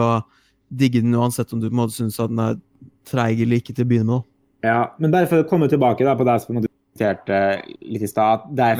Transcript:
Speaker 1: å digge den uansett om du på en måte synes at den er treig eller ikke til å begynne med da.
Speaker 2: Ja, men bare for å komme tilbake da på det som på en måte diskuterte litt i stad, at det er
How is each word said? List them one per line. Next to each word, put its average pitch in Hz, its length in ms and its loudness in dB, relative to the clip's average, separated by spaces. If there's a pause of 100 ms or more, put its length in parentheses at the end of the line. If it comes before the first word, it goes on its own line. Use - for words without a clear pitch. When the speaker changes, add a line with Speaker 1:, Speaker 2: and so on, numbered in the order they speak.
Speaker 1:
å 117 220 2 (480)
digge 127 320 2
den 120 100 2
uansett 120 400 0
om 117 80 -4
du 110 80 -4
på 117 60 -4
en - 20 0
måte 117 160 -2
synes 110 260 -6
at 113 120 -2
den 113 80 -4
er 113 160 0 (500)
treig 117 380 -2
eller 120 180 2
ikke - 140 -14
til 123 100 -2
å - 20 -2
begynne 117 220 2
med 123 140 -2 (400)
da. 113 40 0
Speaker 2:
Ja, 117 120 2 (180)
men 156 140 0
bare 180 180 2
for 160 140 4
å 160 40 -2
komme 165 220 2
tilbake 131 340 2
da 135 140 2
på 127 80 0
det 120 160 2
som - 80 -20
på 117 80 -4
en 117 60 -2
måte - 80 -4
diskuterte - 680 -4 (480)
litt 110 160 -8
i 104 80 -4
stad, 110 320 2
at - 140 -12
det 127 100 2
er 117 140 2